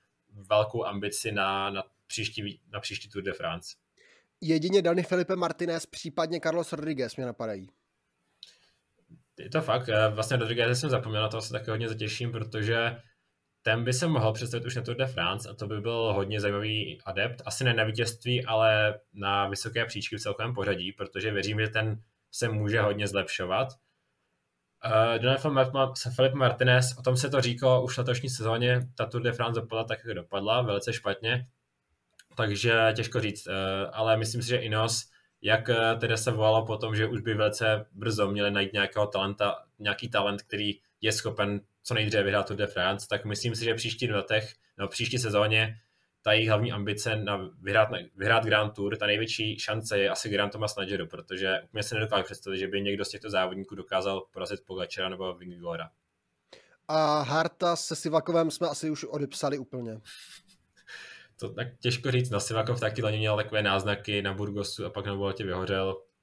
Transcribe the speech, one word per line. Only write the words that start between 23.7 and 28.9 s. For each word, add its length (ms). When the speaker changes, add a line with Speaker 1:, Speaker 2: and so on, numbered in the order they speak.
Speaker 1:
Eh, 340
Daniel 200
Felipe 320
Ma-, 460
Felipe 200
Martinez, 640
o 40
tom 140
se 140
to 100
říkalo 420
už 120
v 40
letošní 320
sezóně, 500